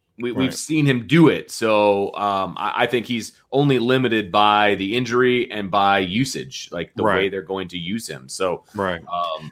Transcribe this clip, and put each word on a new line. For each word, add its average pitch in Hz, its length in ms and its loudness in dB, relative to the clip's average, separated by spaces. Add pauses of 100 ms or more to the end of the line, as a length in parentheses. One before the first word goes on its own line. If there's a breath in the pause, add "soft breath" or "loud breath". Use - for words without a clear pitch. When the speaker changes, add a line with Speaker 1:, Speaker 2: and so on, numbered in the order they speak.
(180)
Speaker 1:
We, 120 120 -6
we've 127 200 -2
Speaker 2:
Right. - 40 -10
Speaker 1:
seen 151 320 -2
him 120 220 2
do 160 200 8
it. 87 220 0
So, 104 640 2
um, 98 440 -2
I, 104 260 -2
I - 20 4
think 120 200 -2
he's 113 260 -6 (180 soft breath)
only 135 300 2
limited 117 500 2
by 104 460 4
the 98 200 -4
injury 123 540 0
and 104 180 -6
by 98 300 2
usage, 95 720 -4
like, 85 240 -10
the 95 80 -6
Speaker 2:
Right. 101 140 2
Speaker 1:
way 98 120 0
they're 95 140 -8
going 95 260 -8
to 90 100 -12
use 98 300 -8
him. 67 200 -14
So, 87 340 -6 (140)
Speaker 2:
Right. 92 240 -4
Speaker 1:
um, 82 520 -8